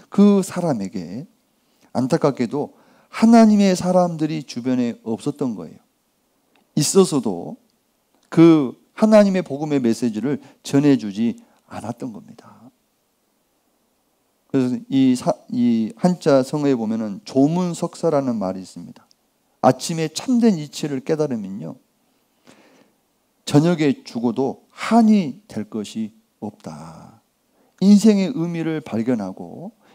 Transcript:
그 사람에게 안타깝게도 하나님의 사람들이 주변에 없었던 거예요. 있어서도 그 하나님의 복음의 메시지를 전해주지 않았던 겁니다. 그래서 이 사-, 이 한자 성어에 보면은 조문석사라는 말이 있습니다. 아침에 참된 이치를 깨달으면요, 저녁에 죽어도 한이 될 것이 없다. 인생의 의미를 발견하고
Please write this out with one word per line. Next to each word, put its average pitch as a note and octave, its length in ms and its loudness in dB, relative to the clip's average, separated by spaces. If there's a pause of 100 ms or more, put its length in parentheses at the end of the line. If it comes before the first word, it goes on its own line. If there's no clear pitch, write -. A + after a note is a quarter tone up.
그 G3+ 360 4
사람에게 A2 800 -8 (680)
안타깝게도 C3 840 -2 (320)
하나님의 G#3+ 680 6
사람들이 E3 680 0
주변에 B2 580 -4
없었던 B2 520 -6
거예요. F2 240 -14 (960)
있어서도 C#3+ 800 0 (720)
그 D#3+ 500 4 (140)
하나님의 G#3 500 4
복음의 D3 380 -4
메시지를 A#2 640 -2 (200)
전해주지 A#2 760 0 (280)
않았던 A2+ 460 -12
겁니다. A2 580 -20 (1800)
그래서 B2+ 280 -2 (140)
이 C3 260 2
사-, D3 160 -2 (180)
이 A#2 460 0
한자 E3 460 2
성어에 C#3+ 320 -2
보면은 A2 500 -6
조문석사라는 D#3+ 1120 -2
말이 F#2+ 240 -6
있습니다. - 460 -20 (560)
아침에 D#3+ 460 0
참된 A3+ 500 0
이치를 D3 420 -8
깨달으면요, C3 760 -6 (1700)
저녁에 D3+ 580 2
죽어도 A#2 640 -6
한이 G#3+ 800 2
될 G#2 220 -10
것이 G#2+ 420 -10 (280)
없다. E2 800 -16 (580)
인생의 G3 540 4
의미를 D#3+ 480 -4
발견하고 G#2+ 880 -6 (220)